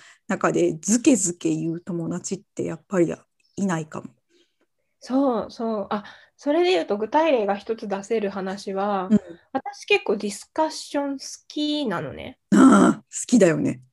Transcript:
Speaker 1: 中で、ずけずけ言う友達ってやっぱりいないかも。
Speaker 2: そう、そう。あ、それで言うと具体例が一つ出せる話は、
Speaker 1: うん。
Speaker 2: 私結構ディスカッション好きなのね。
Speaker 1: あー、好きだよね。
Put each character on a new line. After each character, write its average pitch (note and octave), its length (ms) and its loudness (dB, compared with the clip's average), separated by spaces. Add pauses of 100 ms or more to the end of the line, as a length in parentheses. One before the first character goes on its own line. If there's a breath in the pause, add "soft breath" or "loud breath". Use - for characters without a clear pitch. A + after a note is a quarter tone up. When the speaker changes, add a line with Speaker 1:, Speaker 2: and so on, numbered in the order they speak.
(280 soft breath)
Speaker 1:
中 F3+ 260 0
で、 E3 260 0
ず A3 220 0
け C4+ 160 4
ず F3 160 -2
け - 160 -4
言 D#3+ 240 -2
う E3+ 80 -8
友 E3+ 280 -6
達 F3+ 260 -8
っ F#3+ 60 -16 (140)
て - 80 -6
や E3+ 120 -6
っ - 120 -20
ぱ F#3+ 120 0
り E3+ 140 2 (440)
い G3 80 -2
な F3 140 0
い D#3 80 -8
か - 140 -12
も。 - 100 -18 (880)
Speaker 2:
そ B3+ 460 0
う、 - 40 -18
そ A3+ 300 -4
う。 G3 80 -8
あ、 G3+ 160 -4 (320 loud breath)
そ C#4+ 160 -2
れ E4+ 100 4
で F4+ 60 2
言 F4 140 2
う - 20 -4
と G#3 120 -2
具 G#3+ 120 -6
体 D#4 220 2
例 A#3 160 2
が G3 100 0
一 A3+ 180 -8
つ A3+ 120 -12
出 G3 160 -6
せ A3+ 160 -2
る G3+ 100 -2
話 G3 440 -8
は、 F#3+ 360 -2
Speaker 1:
う G#3+ 60 6
ん。 G3+ 40 4 (320 loud breath)
Speaker 2:
私 G4+ 340 -8
結 G4+ 200 2
構 G#3 100 0
デ G#3 120 -6
ィ G3+ 40 -4
ス - 140 -14
カ D#4 220 -2
ッ - 20 -4
シ - 280 -8
ョ C#4+ 60 -2
ン C#4 140 -6
好 - 80 -16 (220)
き D4 400 -4
な E3+ 140 -4
の D3 120 -10
ね。 D#3 240 -14 (160)
Speaker 1:
あ A3 480 8
ー、 - 0 -
好 - 20 -20 (220)
き - 140 4
だ F#3+ 80 8
よ D#3 100 4
ね。 D3+ 240 -4 (120)